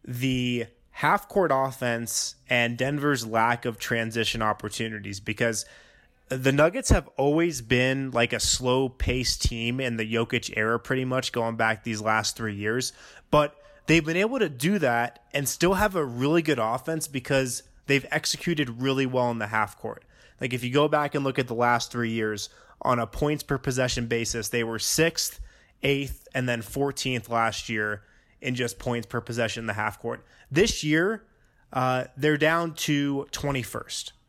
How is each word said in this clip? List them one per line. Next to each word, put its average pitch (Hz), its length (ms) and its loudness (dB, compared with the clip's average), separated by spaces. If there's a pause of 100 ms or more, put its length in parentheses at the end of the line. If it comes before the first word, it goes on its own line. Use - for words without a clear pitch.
The 123 600 -2 (240)
half-court 175 640 2
offense 123 800 -2 (140)
and 120 280 2
Denver's 139 500 0
lack 113 400 2
of 110 120 -4
transition 113 640 -2
opportunities, 107 800 -4
because 110 440 -2 (640)
the 131 240 2
Nuggets 175 360 4
have 170 280 4
always 147 440 2
been, 127 500 2
like, 120 220 2
a 113 80 -2
slow-paced 127 1040 0
team 117 360 -2
in 123 180 -2
the 110 140 -2
Jokic 117 460 -2
era, 113 240 0
pretty 131 240 -2
much 127 280 -2
going 117 240 -2
back 113 280 0
these 110 160 -4
last 110 360 0
three 110 200 -6
years. 110 360 -2 (380)
But 147 240 4 (320)
they've 160 180 4
been 165 120 -2
able 226 220 2
to 196 100 2
do 151 320 0
that 120 420 0 (100)
and 139 160 -2
still 185 260 2
have 196 200 2
a 160 100 0
really 135 380 2
good 147 160 2
offense 127 480 -2
because 135 560 0 (240)
they've 139 240 2
executed 147 720 -2
really 135 240 2
well 123 240 2
in 117 80 -4
the 104 100 -4
half 107 300 0
court. - 260 -10 (360)
Like, 127 120 -4
if 123 120 -4
you 123 80 -4
go 147 160 6
back 147 260 0
and 143 80 0
look 135 160 0
at 131 80 0
the 120 80 -4
last 120 380 2
three 117 180 -2
years 107 380 -2 (320)
on 123 180 2
a 113 80 0
points 147 380 -2
per 135 140 -2
possession 127 500 -2
basis, 117 400 -2
they 120 160 0
were 113 160 -4
sixth, - 580 0 (460)
eighth, 139 500 -2
and 127 140 0
then 117 140 -2
fourteenth 135 680 -4
last 113 400 0
year 107 340 -2 (380)
in 127 160 -4
just 123 240 -4
points 120 260 -4
per 120 140 -4
possession 113 420 -4
in 113 60 -6
the 101 60 -4
half 107 260 -4
court. 117 240 -8 (260)
This 180 320 2
year, 170 400 2 (500)
uh, 127 340 0 (100)
they're 151 200 2
down 165 380 2
to 143 560 0
twenty-first. - 840 -6 (140)